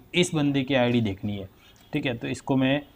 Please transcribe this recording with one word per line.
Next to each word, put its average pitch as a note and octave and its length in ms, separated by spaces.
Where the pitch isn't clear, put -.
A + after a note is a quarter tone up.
इस F3 200
बंदे C#3+ 280
की C3 100
आईडी B2 280
देखनी G#2 360
है, G2 120
ठीक C#3 120
है। A#2+ 120
तो C#3 100
इसको C3+ 280
मैं C3+ 260